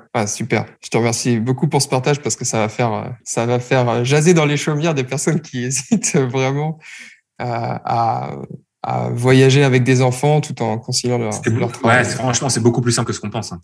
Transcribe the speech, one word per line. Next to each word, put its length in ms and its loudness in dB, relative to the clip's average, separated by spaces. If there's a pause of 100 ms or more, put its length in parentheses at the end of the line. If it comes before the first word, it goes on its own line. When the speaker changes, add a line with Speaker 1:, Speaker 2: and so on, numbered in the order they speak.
(160)
Speaker 1:
ouais, 120 0
super. 380 -2 (180)
Je 60 -18
te 80 0
remercie 420 0
beaucoup 280 0
pour 140 0
ce 60 -2
partage 340 0
parce 140 -4
que 100 -8
ça 140 -2
va 100 0
faire, 240 -2
euh, 160 -6 (140)
ça 220 -4
va 140 0
faire, 300 0
euh, 140 0
jaser 300 4
dans 120 4
les 120 0
chaumières 380 -2
des 80 -2
personnes 380 -2
qui 220 -8
<laughs> 20 -4
hésitent 500 -2
vraiment, 640 0 (600)
euh, 40 -6
à, 920 -4 (440)
à 280 -4
voyager 540 6
avec 200 4
des 180 4
enfants 400 2
tout 220 -8
en 160 -2
conciliant 400 -2
leur, 140 -2
Speaker 2:
C'est 180 -4
beau-, 80 0
Speaker 1:
leur 120 -2
travail. 280 2
Speaker 2:
ouais, 40 2
c'est, 120 -4
franchement, 340 -2
c'est 100 -2
beaucoup 220 2
plus 120 0
simple 140 -2
que 60 -4
ce 60 -10
qu'on 100 -8
pense, 220 -8
hein. 120 -12